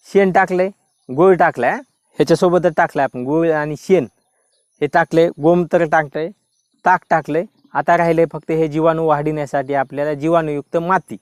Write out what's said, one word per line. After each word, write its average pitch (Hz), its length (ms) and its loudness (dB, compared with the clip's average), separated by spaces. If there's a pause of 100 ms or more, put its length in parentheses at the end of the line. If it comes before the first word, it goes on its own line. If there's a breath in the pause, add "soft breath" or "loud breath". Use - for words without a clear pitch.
(140)
शेण 196 180 4
टाकलंय, 185 380 0 (460)
गूळ 180 200 6
टाकलाय, 151 360 0 (420)
ह्याच्यासोबतच 170 640 2
टाकलाय 156 260 -2
आपण 127 200 -6
गूळ 160 280 0
आणि 151 260 -4
शेण 175 280 0 (760)
हे 147 60 -2
टाकलंय, 165 420 2 (120)
गोमूत्र 170 440 2
टाकलंय, 156 440 -2 (560)
ताक 180 140 4 (100)
टाकलंय. 160 360 -2 (280)
आता 156 240 0
राहिलंय 170 340 2
फक्त 156 200 -10
हे 160 160 0
जीवाणू 160 380 0
वाढविण्यासाठी 147 680 -2
आपल्याला 143 400 -4
जीवाणूयुक्त 151 640 -4
माती. 165 440 -4